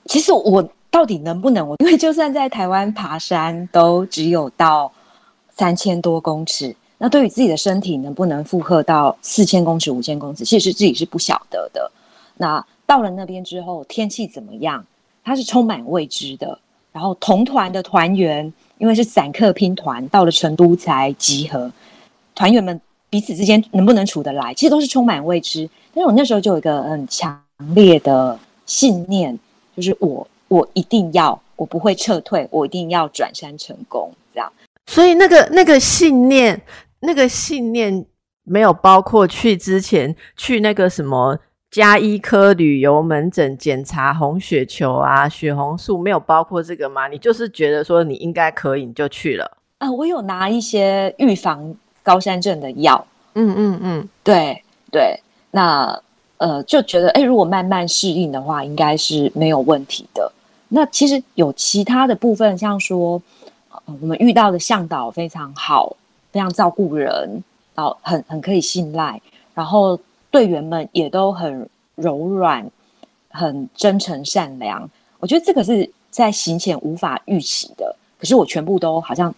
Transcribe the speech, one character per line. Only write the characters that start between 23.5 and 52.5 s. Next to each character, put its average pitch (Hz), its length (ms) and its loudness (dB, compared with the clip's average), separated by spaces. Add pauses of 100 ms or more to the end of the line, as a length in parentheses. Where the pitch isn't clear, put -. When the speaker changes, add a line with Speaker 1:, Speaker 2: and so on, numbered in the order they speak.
Speaker 1:
能 190 120 4
不 220 80 6
能 202 140 2
处 156 160 -6
得 143 100 -6
来， 127 220 -6
其 - 100 -2
实 311 60 6
都 294 100 2
是 294 60 -2
充 254 180 0
满 160 200 0
未 170 160 0
知。 160 280 -8 (240)
但 330 100 -2
是 359 40 2
我 247 60 4
那 262 120 6
时 240 80 0
候 208 80 2
就 196 120 0
有 165 60 0
一 - 20 -4
个 147 220 -2
很 147 260 -6
强 143 320 -8 (340)
烈 185 260 8
的 131 380 0 (280)
信 190 420 0
念， 170 280 -2 (400)
就 180 60 -8
是 185 160 -2
我， 147 280 -4 (200)
我 175 260 2
一 185 100 -2
定 185 300 0
要， 156 280 2 (160)
我 160 100 -6
不 165 140 -6
会 196 160 2
撤 185 240 -2
退， 160 300 -4
我 151 140 0
一 123 40 -6
定 170 220 -8
要 170 180 0
转 - 260 -6
山 147 240 -16
成 - 180 -18 (120)
功， 85 240 -8 (200)
这 - 60 -12
样。 107 140 -10 (340)
Speaker 2:
所 - 180 6
以 359 100 8
那 370 120 6
个， 330 240 8
那 349 140 6
个 294 160 8
信 262 480 4
念， 254 320 4 (400)
那 320 120 0
个 277 160 4
信 247 440 -4
念 202 320 -2 (400)
没 190 160 2
有 208 120 6
包 190 300 6
括 202 240 4
去 208 300 0
之 190 240 -2
前 165 340 0 (220)
去 240 240 -2
那 208 140 2
个 190 160 2
什 170 140 -6
么 135 340 0 (320)
加 208 280 6
医 208 200 0
科 202 340 4
旅 151 280 2
游 143 220 4
门 160 280 0
诊 139 260 -2
检 135 280 -4
查 143 280 -2
红 160 260 -2
血 143 280 -2
球 131 280 -4
啊、 139 340 2
血 151 260 -6
红 143 240 -6
素， 196 180 -4
没 180 140 -4
有 175 100 0
包 160 220 0
括 170 200 -6
这 160 140 -10
个 143 120 -8
吗？ 135 200 -6
你 143 80 -12
就 226 160 0
是 226 160 -4
觉 151 220 -2
得 147 120 0
说 170 200 2
你 147 120 -4
应 170 180 -8
该 165 180 0
可 143 260 -4
以， 139 80 -6
你 117 80 -16
就 143 160 -4
去 - 280 -6
了。 - 220 -10 (200)
Speaker 1:
啊， 277 120 -4
我 254 140 -4
有 330 180 -2
拿 190 280 -4
一 233 100 0
些 196 580 0
预 247 160 2
防 160 400 -6 (280)
高 185 160 4
山 185 220 -2
症 175 200 -4